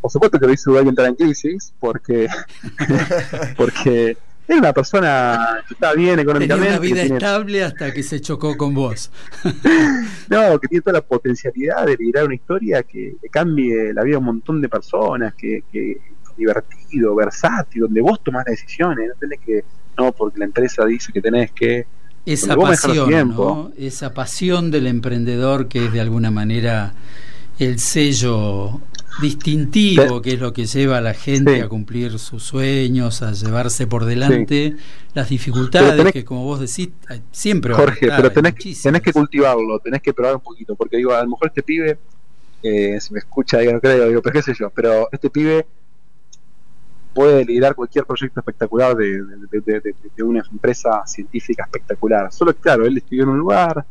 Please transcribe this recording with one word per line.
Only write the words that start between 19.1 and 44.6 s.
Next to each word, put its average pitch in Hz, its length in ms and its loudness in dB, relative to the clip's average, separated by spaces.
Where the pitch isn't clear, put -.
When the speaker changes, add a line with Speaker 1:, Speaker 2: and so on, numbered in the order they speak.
Speaker 1:
tenés 143 200 -8
que, 107 240 -2
no, 127 160 2
porque 107 280 -4
la 104 60 -2
empresa 120 400 0
dice 117 280 -2
que 101 80 -2
tenés 113 300 0
que, 120 340 0
Speaker 2:
Esa 147 220 -2
Speaker 1:
donde 143 80 2
vos 175 100 6
manejás 175 220 2
los 147 100 2
Speaker 2:
pasión, 139 120 2
Speaker 1:
tiempos. 123 360 2
Speaker 2:
¿no? 156 220 -8
Esa 135 380 -8
pasión 170 560 -2
del 139 160 2
emprendedor 123 800 0
que 120 180 0
es 110 80 0
de 117 80 2
alguna 113 300 2
manera 110 600 0
el 127 200 0
sello 113 1000 0
distintivo, 147 1000 4
Speaker 1:
Te- 117 100 -4
Speaker 2:
que 127 60 0
es 120 60 -4
lo 123 100 -2
que 117 140 -4
lleva 135 320 2
a 120 40 2
la 110 120 0
gente 139 420 4
Speaker 1:
Sí. 123 60 0
Speaker 2:
a 107 80 -4
cumplir 113 500 -4
sus - 240 -8
sueños, 131 800 0
a 110 100 -2
llevarse 113 560 0
por 117 160 0
delante 131 720 2
Speaker 1:
Sí. - 80 -8
Speaker 2:
las 127 160 -2
dificultades 127 600 4
Speaker 1:
Pero 151 80 4
tenés 180 120 6
Speaker 2:
que, 127 140 -8
como 127 180 -8
vos 139 160 -6
decís, 175 300 -6
hay, 120 140 -12
siempre 175 400 0
va 110 60 4
a 143 40 8
Speaker 1:
Jorge, 131 260 4
Speaker 2:
estar, 139 100 4
Speaker 1:
pero 131 100 6
Speaker 2:
hay - 80 4
Speaker 1:
tenés, 165 200 6
Speaker 2:
muchísimas. - 280 -12
Speaker 1:
tenés 175 180 4
que 165 120 2
cultivarlo, 127 680 2
tenés 131 220 -4
que 139 120 0
probar 127 220 0
un 131 60 -8
poquito, - 340 -10
porque 113 220 -2
digo, 123 160 2
a 120 100 2
lo 120 60 -2
mejor 139 180 -2
este 147 160 -4
pibe, 156 340 -2
eh, 104 380 0
si - 140 -8
me 104 60 -6
escucha, - 400 0
digo, 120 120 4
no 117 80 0
creo, 123 300 6
digo, 117 120 4
pero 151 120 -2
qué 151 80 2
sé 131 120 -4
yo, 104 160 -6